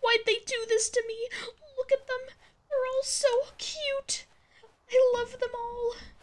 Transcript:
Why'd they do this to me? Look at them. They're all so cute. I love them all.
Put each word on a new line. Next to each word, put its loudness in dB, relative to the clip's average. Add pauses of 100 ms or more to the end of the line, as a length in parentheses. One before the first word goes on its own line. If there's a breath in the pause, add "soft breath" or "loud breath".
Why'd 4
they 4
do -4
this 2
to 0
me? -6 (480 loud breath)
Look 0
at 2
them. -6 (340 soft breath)
They're 0
all 0
so 0 (300)
cute. -6 (640 soft breath)
I 6
love -4
them -2
all. -4 (280 loud breath)